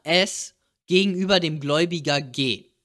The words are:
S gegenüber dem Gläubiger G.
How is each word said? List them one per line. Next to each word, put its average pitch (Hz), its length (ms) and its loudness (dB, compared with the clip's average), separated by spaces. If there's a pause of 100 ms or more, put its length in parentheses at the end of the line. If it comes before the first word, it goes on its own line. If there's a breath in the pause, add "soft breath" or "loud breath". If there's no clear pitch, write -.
S 180 500 0 (320)
gegenüber 185 540 2
dem 156 180 -2
Gläubiger 147 640 0
G. 127 440 -4 (180)